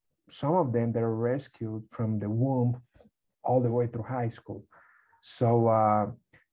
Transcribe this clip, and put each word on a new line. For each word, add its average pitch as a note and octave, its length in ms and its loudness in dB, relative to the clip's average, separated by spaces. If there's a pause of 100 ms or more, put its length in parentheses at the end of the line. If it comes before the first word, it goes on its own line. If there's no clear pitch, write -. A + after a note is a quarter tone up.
(300)
some - 240 -2
of D#3+ 180 2
them A#2 200 0
that A2+ 100 0
are A2+ 120 0
rescued A#2 760 -4
from A2 280 -4
the G#2 100 -4
womb B2 540 0 (600)
all B2+ 200 2
the A#2+ 80 0
way A#2+ 160 0
through A2+ 180 -8
high A#2 240 -4
school. G#2 360 -14 (580)
So, A#2 460 2
uh, G#2+ 380 4 (460)